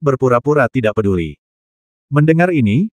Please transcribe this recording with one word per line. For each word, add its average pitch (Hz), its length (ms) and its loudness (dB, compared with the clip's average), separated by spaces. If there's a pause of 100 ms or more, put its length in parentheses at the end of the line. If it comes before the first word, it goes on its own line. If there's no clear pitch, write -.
berpura-pura 131 720 0
tidak 113 240 -2
peduli. 90 400 -2 (720)
Mendengar 160 480 2
ini, 131 420 0